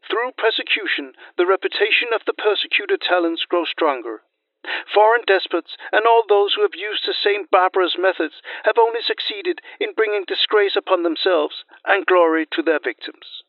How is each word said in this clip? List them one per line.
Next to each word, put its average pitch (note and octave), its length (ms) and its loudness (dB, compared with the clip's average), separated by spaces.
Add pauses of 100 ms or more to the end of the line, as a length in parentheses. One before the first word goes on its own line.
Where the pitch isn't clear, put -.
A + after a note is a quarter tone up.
Through A#3+ 240 -4
persecution, G#3 800 -4 (220)
the F3+ 100 0
reputation G3+ 680 0
of A3 120 -2
the - 80 -4
persecuted - 680 -2
talents E3+ 440 -2
grows F3 240 -2
stronger. A#2+ 540 -4 (720)
Foreign A3 340 4
despots F3+ 500 -2 (160)
and G#3+ 140 2
all A3+ 200 4
those G3+ 280 4
who G3+ 80 -2
have G3+ 120 0
used G4+ 320 -8
the F#3+ 80 -4
same G3+ 360 -2
barbarous F#3 460 4
methods F3 460 -2 (220)
have - 140 2
only A#3 240 2
succeeded - 580 -4 (180)
in G#4+ 160 -4
bringing G#4 300 0
disgrace G3+ 520 0
upon F#3+ 260 0
themselves E3+ 640 0 (200)
and F#3+ 220 0
glory E3 460 4
to - 100 -4
their D3+ 160 2
victims. - 720 -10